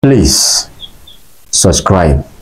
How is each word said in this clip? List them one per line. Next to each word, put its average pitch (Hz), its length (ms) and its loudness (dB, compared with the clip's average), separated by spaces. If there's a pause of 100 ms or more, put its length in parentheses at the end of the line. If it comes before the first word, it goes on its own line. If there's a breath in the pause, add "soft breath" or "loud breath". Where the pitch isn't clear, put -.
Please - 680 0 (800)
subscribe. 85 720 0 (160)